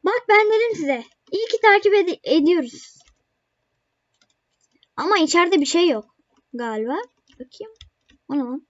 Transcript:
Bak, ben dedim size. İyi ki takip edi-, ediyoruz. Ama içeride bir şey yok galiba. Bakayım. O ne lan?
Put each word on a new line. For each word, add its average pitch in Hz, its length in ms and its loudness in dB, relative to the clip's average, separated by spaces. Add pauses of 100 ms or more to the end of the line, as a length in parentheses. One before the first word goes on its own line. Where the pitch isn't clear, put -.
Bak, 494 240 -2
ben 427 180 4
dedim 440 300 0
size. 269 280 -4 (280)
İyi 440 140 -4
ki 453 160 -4
takip 415 320 4
edi-, 359 300 0
ediyoruz. 302 720 -2 (2000)
Ama 381 220 0
içeride 339 420 2
bir 277 60 -2
şey 349 220 2
yok 220 280 -4 (360)
galiba. 233 440 -6 (360)
Bakayım. 427 400 -20 (560)
O 269 60 -8
ne 294 40 -2
lan? 254 320 -8